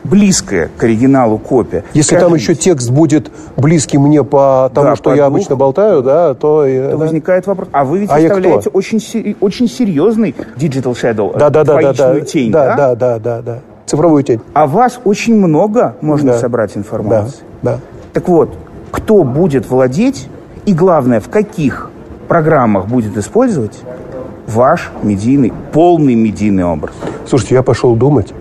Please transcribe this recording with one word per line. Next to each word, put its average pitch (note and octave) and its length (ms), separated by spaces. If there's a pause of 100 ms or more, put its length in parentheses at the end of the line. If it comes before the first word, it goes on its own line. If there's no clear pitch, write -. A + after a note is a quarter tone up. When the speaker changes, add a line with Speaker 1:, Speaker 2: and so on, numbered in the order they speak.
Speaker 1:
близкая F3+ 720
к - 60
оригиналу A#2 560
копия. - 440 (120)
Speaker 2:
Если D3+ 200
там F3 140
Speaker 1:
Скажите. E3+ 240
Speaker 2:
еще D3 80
текст B2+ 300
будет D3+ 400 (260)
близкий D3+ 400
мне C#3+ 260
по C3+ 500
тому, C#3+ 160
Speaker 1:
Да, A#2 60
Speaker 2:
что - 140
Speaker 1:
по C#3 60
Speaker 2:
я C#3+ 100
Speaker 1:
духу. - 100
Speaker 2:
обычно F3 200
болтаю, C#3 480
да, C#3+ 320
то D3+ 320
я, C3 180
Speaker 1:
То C#3 60
Speaker 2:
да. C3 60
Speaker 1:
возникает D#3+ 500
вопрос. F#3+ 240
А - 120
вы D3 160
ведь G3+ 120
Speaker 2:
А C#3+ 80
я D#3+ 100
кто? G3 80
Speaker 1:
оставляете D3+ 320
очень G#3 300
се-, G#3 420
очень G#3+ 260
серьезный G3+ 680 (220)
digital C3 360
shadow, A2 400
Speaker 2:
Да, D3 160
да, D3+ 140
да, - 0
да, D3 80 (100)
Speaker 1:
двоичную C#3 380
Speaker 2:
да. D3 60
Speaker 1:
тень, B2 260
Speaker 2:
Да, D3 160
Speaker 1:
да? G3+ 80
Speaker 2:
да, C3 200
да, A#2+ 240
да, A#2 220
да. A#2+ 180 (280)
Цифровую D3+ 360
тень. F3+ 160 (140)
Speaker 1:
О D3 140
вас A#3 380
очень G#3+ 300
много F#3+ 640
можно D3 320
Speaker 2:
Да. A#2+ 60
Speaker 1:
собрать A#2 380
информации. G#2+ 640 (240)
Speaker 2:
Да, A#2+ 100
да. - 60 (340)
Speaker 1:
Так D#3+ 160
вот, D#3 260 (360)
кто G#3 320
будет C#3 460
владеть C3 580 (400)
и, G#3 60
главное, D3 460
в - 100
каких F#3+ 600 (380)
программах C#3 600
будет A2 300
использовать E3 560 (720)
ваш C3 440 (100)
медийный, G#2+ 500 (200)
полный D#3+ 420
медийный G#2 500
образ? E2 300 (340)
Speaker 2:
Слушайте, B2 280
я C3 80
пошел B2 320
думать. B2 460